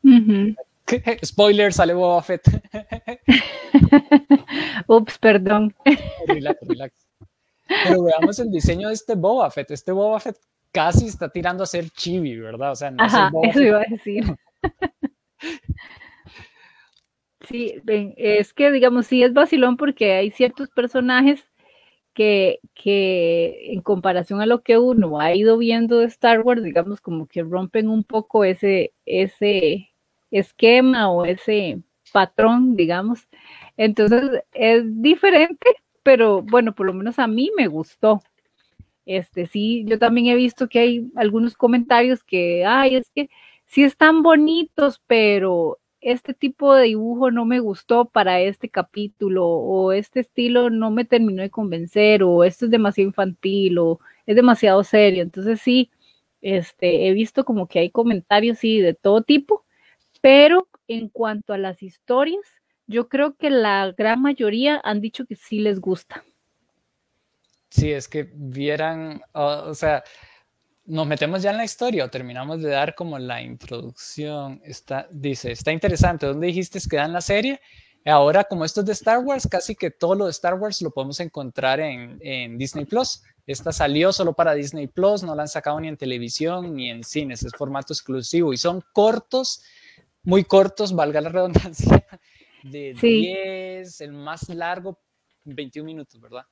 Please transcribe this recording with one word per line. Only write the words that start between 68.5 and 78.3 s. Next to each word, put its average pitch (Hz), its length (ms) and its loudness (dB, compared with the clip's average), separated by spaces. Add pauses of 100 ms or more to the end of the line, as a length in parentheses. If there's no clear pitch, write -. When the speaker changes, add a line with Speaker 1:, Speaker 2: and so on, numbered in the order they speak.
Speaker 2:
o, 151 100 -6 (260)
o 156 60 -12
sea, 151 280 -2 (840)
¿nos 156 200 -6
metemos 151 360 -4
ya 202 80 -2
en 214 80 -6
la 233 60 -6
historia 214 400 -4
o 123 60 -10
terminamos 131 520 -12
de 151 80 -6
dar 143 240 -2
como 160 240 -12
la 123 240 -12
introducción? 131 1200 -14
Está, - 480 -12
dice, 135 400 -8
"Está 151 200 -6
interesante, 165 540 -2
¿dónde 147 220 -6
dijiste 180 300 -8 (100)
que 156 80 -2
dan 151 160 0
la 175 80 -6
serie?". 220 400 -2 (460)
Ahora, 151 380 4